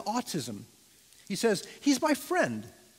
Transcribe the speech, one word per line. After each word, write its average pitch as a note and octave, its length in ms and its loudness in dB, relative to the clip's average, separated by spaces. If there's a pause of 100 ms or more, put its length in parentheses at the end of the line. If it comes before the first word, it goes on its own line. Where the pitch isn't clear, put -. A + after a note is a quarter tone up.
autism. C#3+ 580 -4 (640)
He G3+ 80 -6
says, A3 320 2 (140)
'He's C#4 200 4
my D4+ 140 4
friend. C3 500 0 (340)